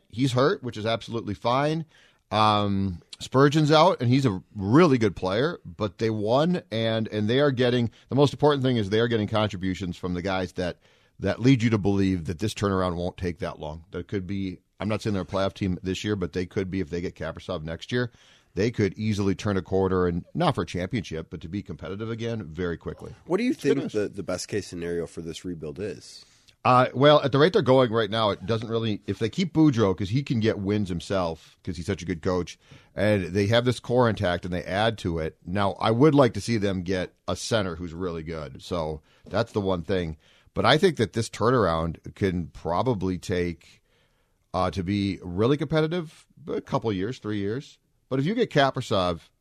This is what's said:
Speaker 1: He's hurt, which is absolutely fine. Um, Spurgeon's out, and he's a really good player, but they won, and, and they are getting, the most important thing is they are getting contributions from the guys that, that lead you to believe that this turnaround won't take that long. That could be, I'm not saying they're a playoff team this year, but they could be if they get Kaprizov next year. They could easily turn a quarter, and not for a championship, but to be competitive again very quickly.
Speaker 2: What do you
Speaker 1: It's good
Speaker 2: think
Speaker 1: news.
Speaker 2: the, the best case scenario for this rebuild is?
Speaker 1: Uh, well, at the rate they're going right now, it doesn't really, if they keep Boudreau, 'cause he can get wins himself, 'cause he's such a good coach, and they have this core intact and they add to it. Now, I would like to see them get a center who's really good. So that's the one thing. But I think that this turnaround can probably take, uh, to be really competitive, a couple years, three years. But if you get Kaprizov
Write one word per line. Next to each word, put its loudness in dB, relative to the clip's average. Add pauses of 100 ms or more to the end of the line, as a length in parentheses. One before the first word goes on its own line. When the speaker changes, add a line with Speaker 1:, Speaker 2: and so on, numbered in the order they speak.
Speaker 1:
He's 0
hurt, 2
which -10
is -8
absolutely -4
fine. -2 (460)
Um, 2 (180)
Spurgeon's 4
out, 6
and 2
he's 4
a 2 (140)
really 6
good 2
player, -2
but -6
they 0
won, 0
and, 0
and -2
they 4
are 4
getting, 2 (180)
the -4
most 6
important 2
thing 2
is -2
they 2
are 2
getting 0
contributions -2
from -6
the -4
guys -4
that, -4 (420)
that -2
lead 6
you 2
to 4
believe 2
that -6
this -4
turnaround 0
won't -6
take -6
that -8
long. -10
That -10
could -4
be, -6 (200)
I'm -4
not -2
saying -2
they're -2
a -4
playoff -2
team -2
this -4
year, 0
but -6
they -2
could -6
be -4
if -6
they -6
get -8
Kaprizov -8
next -10
year. -2 (440)
They 2
could 0
easily 0
turn -2
a 0
quarter, 0
and -2 (100)
not 0
for -2
a -4
championship, -6
but -12
to -14
be -6
competitive -10
again -6
very -4
quickly. -12 (120)
Speaker 2:
What -2
do 0
you 0
Speaker 1:
It's -6
good 2
Speaker 2:
think -6
Speaker 1:
news. -8
Speaker 2:
the, 0
the -10
best -6
case -6
scenario -6
for -14
this -10
rebuild -10
is? -12 (400)
Speaker 1:
Uh, 6
well, 8
at -2
the 2
rate 6
they're 4
going 4
right 0
now, 2
it -4
doesn't -2
really, -2
if -4
they -2
keep -2
Boudreau, 4
'cause -4
he 0
can -2
get 2
wins 0
himself, -4
'cause -8
he's -8
such -4
a -10
good -4
coach, -2 (340)
and 0
they 0
have 2
this 0
core 2
intact 0
and -4
they -4
add 0
to -2
it. -6
Now, -2
I 2
would 6
like 6
to -6
see -2
them 0
get -4 (160)
a -2
center -2
who's -10
really -6
good. -10
So -4 (300)
that's -2
the 0
one 0
thing. -2 (360)
But -2
I 6
think 2
that 0
this -2
turnaround 0
can 0
probably -2
take, -4 (720)
uh, 0
to -6
be -2
really 2
competitive, -4 (200)
a -6
couple -4
years, -4
three -6
years. -6 (320)
But -2
if 0
you 0
get 0
Kaprizov 2 (200)